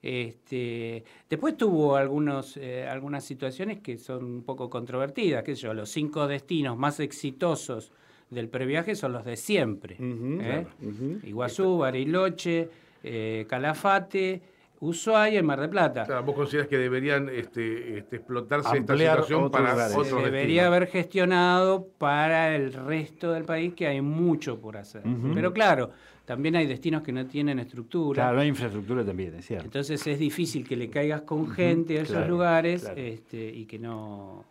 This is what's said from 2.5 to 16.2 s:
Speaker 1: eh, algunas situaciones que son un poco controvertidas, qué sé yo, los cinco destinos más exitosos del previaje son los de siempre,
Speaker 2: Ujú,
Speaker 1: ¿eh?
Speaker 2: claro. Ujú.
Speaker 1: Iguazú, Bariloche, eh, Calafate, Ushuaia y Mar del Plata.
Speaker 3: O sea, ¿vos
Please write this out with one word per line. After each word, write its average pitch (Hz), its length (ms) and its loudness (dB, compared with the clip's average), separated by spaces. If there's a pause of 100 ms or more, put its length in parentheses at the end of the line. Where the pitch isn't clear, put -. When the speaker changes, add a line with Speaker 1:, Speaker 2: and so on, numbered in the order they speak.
Speaker 1:
eh, 127 300 -8
algunas 139 380 -6
situaciones 165 540 -6
que 120 180 -10
son 127 260 -8
un 120 200 -8
poco 131 260 -6
controvertidas, 131 760 -2
qué 143 120 -4
sé 123 80 -14
yo, 110 100 -4
los 104 160 -6
cinco 151 380 -2
destinos 139 500 -2
más 143 220 0
exitosos 143 920 -4 (380)
del 117 180 -8
previaje 139 480 -2
son 127 180 -4
los 117 120 -8
de 120 120 -6
siempre, 110 580 0
Speaker 2:
Ujú, 123 460 -6
Speaker 1:
¿eh? 143 260 -4
Speaker 2:
claro. - 20 -20 (120)
Ujú. 127 460 -6
Speaker 1:
Iguazú, 123 520 0
Bariloche, 165 920 0 (340)
eh, 110 460 -4
Calafate, 185 920 0 (380)
Ushuaia 214 600 4
y 175 40 4
Mar 139 180 2
del 160 100 -2
Plata. 139 320 2
Speaker 3:
O - 20 -2
sea, 127 140 -2
¿vos 135 160 -2